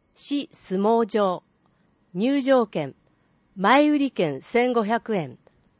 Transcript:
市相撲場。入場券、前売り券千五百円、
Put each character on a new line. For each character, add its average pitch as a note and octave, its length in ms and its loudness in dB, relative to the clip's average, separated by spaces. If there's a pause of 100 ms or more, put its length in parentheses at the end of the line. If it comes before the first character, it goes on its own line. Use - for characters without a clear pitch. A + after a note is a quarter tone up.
(140)
市 - 380 -8
相 - 280 -6
撲 A3+ 240 2
場。 G3+ 380 -2 (720)
入 C4 260 0
場 B3+ 260 2
券、 D3 280 -6 (600)
前 B3+ 360 4
売 D4 80 2
り C#4 120 -2
券 D3 300 -2
千 B3 320 0
五 A3+ 120 0
百 A3+ 300 -4
円、 D3 240 -6 (420)